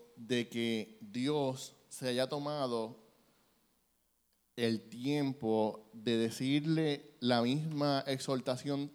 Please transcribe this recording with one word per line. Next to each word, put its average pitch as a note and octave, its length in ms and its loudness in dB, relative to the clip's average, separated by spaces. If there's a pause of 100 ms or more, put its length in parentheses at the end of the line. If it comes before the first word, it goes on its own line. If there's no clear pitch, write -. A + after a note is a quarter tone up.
(160)
de A#2+ 340 -2
que A2+ 520 -2
Dios C3 760 -2 (140)
se C3 200 -6
haya B2+ 180 2
tomado C3+ 760 -4 (1500)
el A2+ 340 0
tiempo B2 1040 0
de A#2 240 0
decirle C#3+ 1040 0
la A#2+ 220 4
misma C#3+ 640 2
exhortación C#3 880 -2